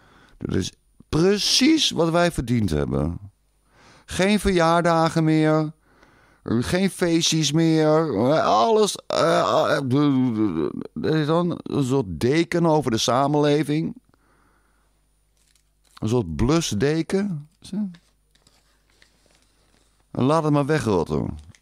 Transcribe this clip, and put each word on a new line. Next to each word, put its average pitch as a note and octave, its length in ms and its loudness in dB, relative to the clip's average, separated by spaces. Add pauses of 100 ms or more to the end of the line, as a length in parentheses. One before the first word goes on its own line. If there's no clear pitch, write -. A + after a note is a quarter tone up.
(380)
dat - 180 -6
is F#2 160 -2 (380)
precies G#3 840 2
wat D#3+ 180 0
wij E3+ 220 2
verdiend A#2 380 -2
hebben. D2 500 -2 (840)
Geen G3 340 0
verjaardagen E3 840 2
meer. D#3 480 2 (720)
Geen F3+ 460 0
feestjes E3 640 0
meer. D#3 680 2 (220)
Alles, G#3+ 540 2 (120)
eh, E3 320 2
eh, C#3+ 540 0 (1080)
er B2 140 0
is D#3 100 0
dan E3 380 -2
een - 200 -4
soort A#2+ 360 -2
deken D#3+ 460 0
over D3+ 260 2
de A2 60 0
samenleving. D3 1000 0 (2000)
Een - 160 -6
soort G#2+ 260 -2
blusdeken. D3+ 1120 -2 (2500)
En - 120 -2
laat D#3 200 2
het D3+ 100 2
maar C#3+ 120 2
wegrotten. E2+ 720 0 (240)